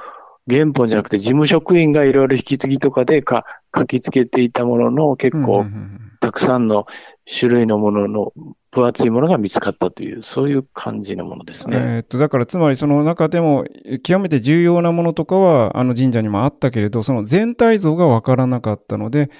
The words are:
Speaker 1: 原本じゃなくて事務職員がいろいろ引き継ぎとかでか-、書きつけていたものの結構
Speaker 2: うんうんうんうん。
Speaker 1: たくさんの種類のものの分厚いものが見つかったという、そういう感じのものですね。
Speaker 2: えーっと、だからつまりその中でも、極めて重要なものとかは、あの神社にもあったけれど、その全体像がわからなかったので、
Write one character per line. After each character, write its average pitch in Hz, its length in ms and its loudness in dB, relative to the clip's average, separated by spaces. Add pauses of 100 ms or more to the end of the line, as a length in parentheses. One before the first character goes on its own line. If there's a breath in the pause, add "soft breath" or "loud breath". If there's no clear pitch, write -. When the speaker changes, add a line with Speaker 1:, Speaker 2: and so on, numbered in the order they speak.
(480 loud breath)
Speaker 1:
原 143 240 2
本 123 160 0
じ 110 60 0
ゃ 110 40 2
な 101 60 0
く - 60 -18
て - 80 0
事 101 100 -6
務 143 200 2
職 165 320 2
員 156 120 4
が 147 120 4
い 135 80 4
ろ 135 140 4
い - 20 4
ろ 131 80 2
引 127 80 -2
き 135 140 -4
継 135 100 -4
ぎ 135 120 0
と 139 120 0
か 127 140 0
で 147 160 2
か-、 117 240 -2 (300 loud breath)
書 127 100 0
き 123 160 -2
つ - 100 -6
け 127 140 2
て 127 160 -2
い 120 100 0
た 120 140 -2
も 120 120 0
の 120 140 2
の 143 240 0
結 135 220 -2
構 - 20 0
Speaker 2:
う 139 40 0
ん - 20 0
う 110 60 2
ん 101 40 2
う - 0 -
ん 104 60 2
う 107 40 -4
ん。 101 540 -14
Speaker 1:
た 113 140 -2
く - 60 -8
さ 127 180 2
ん 120 100 0
の 104 180 0 (400 loud breath)
種 120 280 0
類 120 120 4
の 107 120 2
も 104 140 2
の 104 180 0
の 107 240 -6 (380)
分 123 140 2
厚 120 220 0
い - 20 2
も 117 120 2
の 160 80 2
が 175 80 2
見 101 120 -4
つ - 120 -4
か - 80 -4
っ - 40 -2
た 90 160 -4
と - 140 -14
い 95 120 -10
う、 113 60 -14
そ - 220 -4
う 143 60 0
い 143 80 0
う 131 60 -2 (100)
感 107 280 -10
じ 95 140 -10
の 90 80 -8
も - 140 -14
の 85 80 -18
で - 80 -18
す - 160 -12
ね。 - 80 -2
Speaker 2:
え - 20 -2 (200)
ー - 20 -6
っ - 20 -10
と、 - 140 -10
だ 147 100 2
か 135 120 -2
ら 120 60 -2
つ - 120 -8
ま 160 120 2
り 131 60 0
そ 147 120 -4
の 147 160 2
中 160 260 0
で 175 100 -2
も、 151 240 0 (400)
極 185 180 0
め 185 80 -4
て 139 120 0
重 151 200 2
要 175 200 2
な 170 100 0
も 170 100 0
の 165 120 0
と 165 120 -4
か 190 120 0
は、 156 400 2
あ 127 60 0
の 123 120 0
神 127 160 2
社 117 100 0
に 110 60 -2
も 104 160 0
あ 139 40 2
っ - 80 -4
た 131 160 -2
け 113 100 -2
れ 104 80 0
ど、 113 140 -2
そ 139 100 -2
の 110 100 -2
全 208 320 0
体 226 240 4
像 160 160 0
が 175 100 2
わ 113 160 4
か 131 140 0
ら 127 120 2
な 123 120 -2
か 107 140 -4
っ - 120 -10
た 107 120 -6
の 107 120 -6
で、 143 300 0